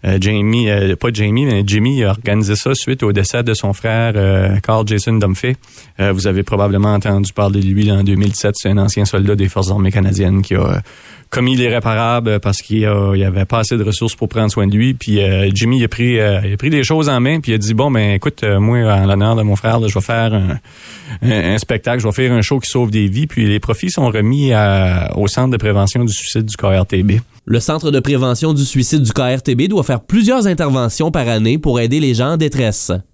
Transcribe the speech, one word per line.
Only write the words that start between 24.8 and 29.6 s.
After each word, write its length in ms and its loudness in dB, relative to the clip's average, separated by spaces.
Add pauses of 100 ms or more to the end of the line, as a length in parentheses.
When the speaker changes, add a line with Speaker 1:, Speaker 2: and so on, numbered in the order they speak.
Speaker 1:
au 120 0
Centre 240 0
de 60 0
prévention 460 0
du 100 0
suicide 320 -4
du 100 -8
K 80 -6
R 220 2
T 160 0
B. 120 2 (320)
Speaker 2:
Le 140 0
Centre 300 -2
de 100 2
prévention 540 0
du 100 2
suicide 380 0
du 100 0
K 80 -2
R 220 0
T 140 0
B 120 0